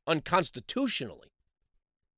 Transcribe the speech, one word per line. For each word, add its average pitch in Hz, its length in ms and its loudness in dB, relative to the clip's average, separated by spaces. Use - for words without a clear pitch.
unconstitutionally, 165 1300 0